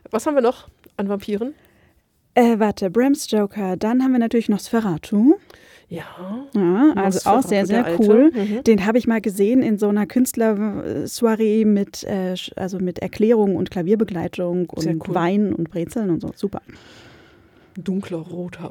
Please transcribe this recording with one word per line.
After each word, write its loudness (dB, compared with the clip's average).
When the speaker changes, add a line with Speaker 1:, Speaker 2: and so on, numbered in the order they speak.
Speaker 1:
Was -4
haben -2
wir 4
noch -2
an -4
Vampiren? -6
Speaker 2:
Äh, 4
warte, 0
Bram 2
Stoker. -4
Dann 0
haben 2
wir 2
natürlich 0
Nosferatu. 0
Speaker 1:
Ja. -12
Speaker 2:
Ja, 4
also 0
auch 4
Speaker 1:
Nosferatu, -4
Speaker 2:
sehr, 2
sehr 2
Speaker 1:
der -2
Alte. 2
Speaker 2:
cool. 8
Speaker 1:
Mhm. -4
Speaker 2:
Den 4
hab 0
ich 2
mal 0
gesehen 2
in 0
so 0
einer 0
Künstlersoiree 0
mit, 0
äh, -4
sch-, -12
also -6
mit -6
Erklärung 2
und -4
Klavierbegleitung -2
Speaker 1:
Sehr -2
Speaker 2:
und -6
Speaker 1:
cool. -4
Speaker 2:
Wein 0
und -4
Brezeln -4
und 0
so. -10
Super. -6
Speaker 1:
Dunkler -6
roter -12